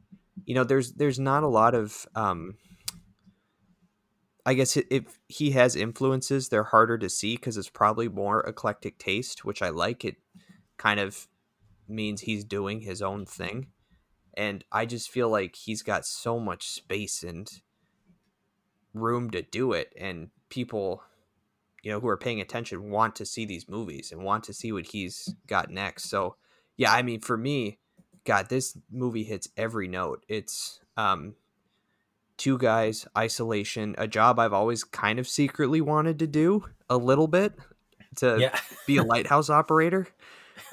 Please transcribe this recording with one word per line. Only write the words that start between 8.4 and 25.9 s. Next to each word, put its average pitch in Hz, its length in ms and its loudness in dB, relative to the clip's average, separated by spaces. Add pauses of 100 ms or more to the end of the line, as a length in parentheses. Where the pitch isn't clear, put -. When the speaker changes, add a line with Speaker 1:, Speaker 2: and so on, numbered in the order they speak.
Speaker 1:
eclectic - 560 -6
taste, - 480 -4
which 104 160 -6
I 92 80 0
like. 87 340 -4
It - 120 -6 (640)
kind 208 220 2
of - 280 -4 (600)
means 107 340 -6
he's 107 220 -4
doing 104 380 -4
his 101 200 -8
own 98 260 -4
thing. 104 400 -10 (640)
And 101 380 -6
I 113 160 -2
just 117 240 -8
feel 120 180 0
like 101 260 0
he's - 280 -8
got 101 220 -2
so 117 340 -6
much 101 280 -6
space - 540 -8
and 87 260 -10 (1400)
room 117 400 0
to 90 120 -2
do 127 280 -2
it. 82 240 -2
And 87 360 -10 (180)
people, 104 540 -4 (800)
you 107 80 -6
know, 104 80 -2
who 120 80 -4
are 101 100 2
paying 113 240 -4
attention 104 480 -8
want 107 280 2
to 104 80 -10
see 113 200 -8
these 90 240 -10
movies 87 420 -10
and 85 120 -12
want 101 220 -2
to 101 80 -14
see 110 180 -8
what 95 160 -6
he's 95 480 -8 (100)
got 95 240 -2
next. 95 400 -8